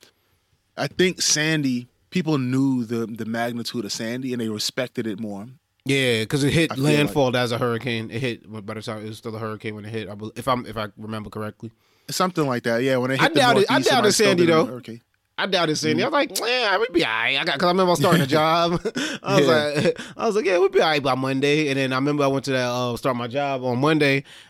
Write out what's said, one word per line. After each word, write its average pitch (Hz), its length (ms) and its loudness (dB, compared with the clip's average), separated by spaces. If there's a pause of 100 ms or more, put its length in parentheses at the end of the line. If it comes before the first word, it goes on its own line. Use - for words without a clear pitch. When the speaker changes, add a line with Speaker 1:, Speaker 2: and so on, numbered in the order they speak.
(760)
Speaker 1:
I 143 120 -4
think 180 340 0
Sandy, 147 640 0 (220)
people 160 260 0
knew 131 480 0
the, 113 220 -4
the 113 180 -8
magnitude 117 640 -4
of - 60 -8
Sandy 123 420 -6
and 120 80 -4
they 113 80 -4
respected 113 560 -6
it 101 120 -6
more. 104 280 -10 (400)
Speaker 2:
Yeah, 127 400 0
'cause 139 180 -2
it 135 80 2
hit 160 200 2
Speaker 1:
I - 20 -8
feel 135 100 -2
like 151 100 4
Speaker 2:
landfall 143 420 2
as 123 160 0
a 117 60 -2
hurricane. 117 520 -4
It 113 100 -6
hit, 123 220 -6 (240)
by 107 80 -10
the 107 80 -12
time, 107 220 -10
it 110 40 -10
was 110 100 -12
still 113 180 -10
a - 20 -8
hurricane 107 380 -8
when 104 80 -14
it 110 60 -12
hit, 107 180 -8
I 101 80 -10
bel-, 107 200 -10
if 120 120 -10
I'm, 123 180 0
if - 100 -12
I 107 120 -6 (100)
remember 107 320 -10
correctly. 107 400 -10 (400)
Speaker 1:
Something 175 360 0
like 123 180 -2
that, 117 180 0
yeah. 131 160 2
When 127 140 0
it 131 80 0
Speaker 2:
I - 40 4
Speaker 1:
hit 320 100 2
the 302 60 4
Speaker 2:
doubted, 233 300 4
I 240 40 2
Speaker 1:
Northeast, 277 120 2
it 427 40 4
Speaker 2:
doubted 254 180 4
Speaker 1:
might 190 60 2
still 214 120 4
Speaker 2:
Sandy, 180 200 4
Speaker 1:
been 165 60 4
a 160 60 6
Speaker 2:
though. 160 80 2
Speaker 1:
hurricane. 117 360 -12 (360)
Speaker 2:
I 196 80 -2
doubted 170 300 0
Sandy. 156 260 0
Speaker 1:
Mm-hmm. 277 120 -2
Speaker 2:
I 285 60 4
was 190 200 -2
like, - 80 -4
"Yeah, 226 300 2
we'd 226 160 -2
be 233 100 4
all 120 60 0
right." 117 280 2
I 147 60 0
got, 139 140 -2
'cause 175 80 2
I 180 40 4
remember 180 200 4
I - 20 6
was 170 80 2
starting 165 220 6
a 139 40 0
Speaker 1:
<laughs> 151 140 2
Speaker 2:
job. 170 420 2
<laughs> 262 400 -6
I 196 160 0
was 143 80 6
Speaker 1:
Yeah. 151 360 2
Speaker 2:
like, 185 180 0 (160)
I - 100 -2
was 214 100 0
like, 214 100 0
"Yeah, 190 120 2
we'd - 140 2
be 359 80 4
all 170 80 4
right 151 140 2
by 131 120 2
Monday." 135 540 0
And 135 100 0
then 131 140 0
I 131 40 0
remember 143 280 2
I 135 40 4
went 135 180 -2
to 139 60 -2
that, 127 160 2
uh, 123 280 -2
start 127 200 -2
my 120 120 -4
job 135 340 -2
on 123 160 0
Monday, 143 460 4 (260)